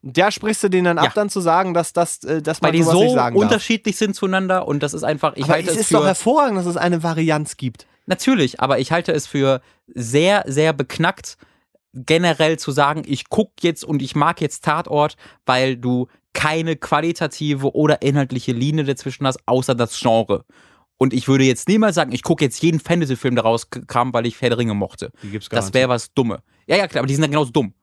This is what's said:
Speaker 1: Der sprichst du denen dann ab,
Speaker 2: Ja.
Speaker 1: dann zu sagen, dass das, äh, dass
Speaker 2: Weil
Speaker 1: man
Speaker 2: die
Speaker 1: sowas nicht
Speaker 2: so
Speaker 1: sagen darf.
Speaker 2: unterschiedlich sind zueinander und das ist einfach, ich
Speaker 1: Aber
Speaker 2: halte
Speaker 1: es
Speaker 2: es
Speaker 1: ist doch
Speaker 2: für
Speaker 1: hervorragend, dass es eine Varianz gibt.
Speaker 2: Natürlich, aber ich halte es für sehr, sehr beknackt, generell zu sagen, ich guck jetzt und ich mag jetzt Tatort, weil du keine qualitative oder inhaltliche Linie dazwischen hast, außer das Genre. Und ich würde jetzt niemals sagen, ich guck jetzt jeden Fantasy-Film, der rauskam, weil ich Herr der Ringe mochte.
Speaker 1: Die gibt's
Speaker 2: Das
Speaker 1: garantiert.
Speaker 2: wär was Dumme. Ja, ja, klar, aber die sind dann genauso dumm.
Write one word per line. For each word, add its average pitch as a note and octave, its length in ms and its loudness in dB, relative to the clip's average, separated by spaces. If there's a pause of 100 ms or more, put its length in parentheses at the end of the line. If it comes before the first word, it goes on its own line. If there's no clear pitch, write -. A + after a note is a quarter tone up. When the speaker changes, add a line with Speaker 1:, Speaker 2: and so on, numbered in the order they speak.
Speaker 1:
Der E3 280 2
sprichst G#3+ 320 -4
du G3+ 60 2
denen F#3 160 2
dann E3+ 140 2
ab, D#3+ 80 2
Speaker 2:
Ja. - 80 -2
Speaker 1:
dann G#3 160 0
zu G3+ 100 -4
sagen, F3 340 2
dass E3+ 180 -2
das, - 320 -2
äh, D#3+ 180 -2
dass D#3 200 -4
Speaker 2:
Weil D#3+ 100 4
Speaker 1:
man D#3+ 40 2
Speaker 2:
die E3+ 80 4
Speaker 1:
sowas D#3+ 160 4
nicht A#3 100 6
Speaker 2:
so B3+ 40 0
Speaker 1:
sagen B3 220 0
darf. G#3 80 4
Speaker 2:
unterschiedlich G#3+ 520 0
sind G3+ 180 -2
zueinander F#3 540 -2
und C#3+ 140 -2
das D3 120 -4
ist D3+ 80 -8
einfach, D3 340 -2
ich C3+ 80 -4
Speaker 1:
Aber D3+ 100 2
Speaker 2:
halte E3+ 160 -2
Speaker 1:
es D#3+ 60 0
Speaker 2:
es A#3 60 -2
Speaker 1:
ist - 120 0
doch G3+ 80 6
Speaker 2:
für G3 60 4
Speaker 1:
hervorragend, A#3 500 2
dass F3+ 80 -2
es F3 100 -4
eine E3 260 0
Varianz D#3+ 540 -2
gibt. - 300 -10 (200)
Speaker 2:
Natürlich, F#3 540 0
aber C3 180 2
ich C3 140 -2
halte E3+ 200 0
es D3+ 140 -2
für C3+ 340 0 (280)
sehr, D3+ 580 2
sehr D3+ 260 2
beknackt, D#3 640 -4 (560)
generell D#3+ 680 2
zu - 140 -8
sagen, D3 340 2
ich - 240 -6
guck - 220 0 (100)
jetzt E3+ 220 -2
und D3 180 -2
ich C3+ 120 -10
mag E3 260 0
jetzt - 240 -6
Tatort, D3+ 520 0 (300)
weil B2+ 300 2
du B2 320 -2 (260)
keine D#3+ 420 0
qualitative D3 1000 -2
oder D3+ 280 2
inhaltliche C3 500 0
Linie C#3+ 320 0
dazwischen C3+ 420 -4
hast, B2+ 200 0
außer B2+ 280 2
das A#2 240 -2
Genre. A2+ 460 2 (540)
Und C3 160 2
ich B2 120 -2
würde C3+ 180 4
jetzt B2+ 240 0
niemals G#3+ 260 2
sagen, D3 180 0
ich - 100 -6
guck E3 200 0
jetzt C3 200 -2
jeden D#3+ 180 2
Fantasy-Film, C3+ 540 -2
der A2+ 100 0
rauskam, A#2+ 680 -2
weil A#2+ 140 -2
ich A2+ 140 -6
Herr B2 100 2
der A#2 80 -2
Ringe A2+ 160 0
mochte. - 360 -6 (120)
Speaker 1:
Die G#2 80 -12
gibt's G#2 180 -10
Speaker 2:
Das - 20 -14
Speaker 1:
garantiert. A2 240 -2
Speaker 2:
wär C3 140 4
was A#2+ 260 -4
Dumme. A#2 280 -2 (240)
Ja, E3+ 100 2
ja, G3 100 2
klar, D3+ 140 -4
aber C3 80 -2
die C#3 60 0
sind D3 80 0
dann D3 80 0
genauso C#3+ 200 0
dumm. A#2 320 0